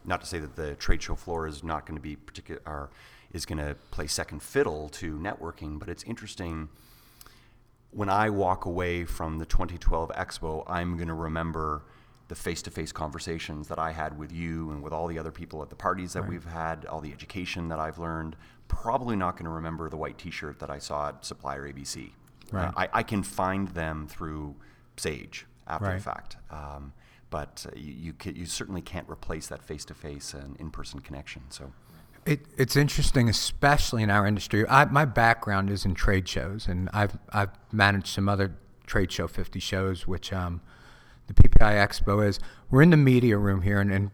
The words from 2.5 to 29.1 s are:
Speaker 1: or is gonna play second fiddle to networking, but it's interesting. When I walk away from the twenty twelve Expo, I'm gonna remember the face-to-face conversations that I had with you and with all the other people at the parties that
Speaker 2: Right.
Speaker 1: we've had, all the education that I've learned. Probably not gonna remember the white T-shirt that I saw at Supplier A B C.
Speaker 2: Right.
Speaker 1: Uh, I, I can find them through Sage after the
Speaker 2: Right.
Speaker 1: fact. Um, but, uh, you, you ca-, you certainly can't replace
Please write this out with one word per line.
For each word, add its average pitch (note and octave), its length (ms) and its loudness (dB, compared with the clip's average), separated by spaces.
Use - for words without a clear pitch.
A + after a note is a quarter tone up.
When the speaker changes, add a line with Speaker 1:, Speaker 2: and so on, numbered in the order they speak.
Speaker 1:
or D2 240 -12
is D#2+ 140 -10
gonna D2 300 -6
play D#2 160 -6
second D2+ 340 -8
fiddle D#2 460 -4
to D#2 300 -10
networking, D#2+ 600 -10
but D2 100 -12
it's E2+ 140 -12
interesting. E2 640 -10
When G2+ 160 -4
I G#2 220 2
walk F#2+ 340 0
away F2 400 -2
from D#2+ 340 -6
the D#2+ 80 -8
twenty F2 320 2
twelve E2 320 0
Expo, D#2+ 560 -8
I'm F2 300 -4
gonna E2 180 -6
remember D#2+ 680 -4
the - 80 -14
face-to-face - 580 -8
conversations D#2 760 -8
that D#2+ 100 -8
I D#2+ 140 -4
had D#2 260 -8
with D2+ 120 -12
you D#2+ 400 -6
and D2 120 -10
with D2+ 100 -10
all D#2+ 140 -4
the E2 120 -8
other D#2+ 120 -8
people D#2+ 320 -14
at D2 80 -16
the - 60 -18
parties F#2 360 -4
that F2+ 100 -6
Speaker 2:
Right. G2 80 -8
Speaker 1:
we've F2 140 -10
had, E2 400 -8
all D#2 160 -10
the D2 100 -12
education F2 580 -10
that D#2+ 100 -6
I've D#2 200 -6
learned. D#2+ 380 -8
Probably A#2+ 480 -4
not F2+ 220 -4
gonna E2+ 100 -10
remember D#2+ 400 -8
the D#2+ 80 -10
white D2+ 220 -10
T-shirt D#2+ 400 -12
that D2+ 100 -12
I C#2+ 100 -10
saw D2 300 -6
at C2+ 160 -14
Supplier C#2 440 -10
A C#2+ 40 -12
B C#2 120 -16
C. G#1 280 -12
Speaker 2:
Right. F#2 140 -4
Speaker 1:
Uh, - 100 -6
I, F#2 160 0
I A#2 100 2
can G#2 200 -2
find F#2+ 460 -4
them D#2+ 380 -6
through D2+ 500 -10
Sage - 480 -10
after G2+ 200 -6
the F#2 60 -2
Speaker 2:
Right. F#2 100 -6
Speaker 1:
fact. - 340 -10
Um, C#2+ 420 -14
but, D2 360 -8
uh, - 80 -14
you, D2 200 -14
you D#2 180 -12
ca-, F2 200 -10
you F2 120 -12
certainly F#2+ 380 -8
can't - 260 -12
replace D#2+ 380 -10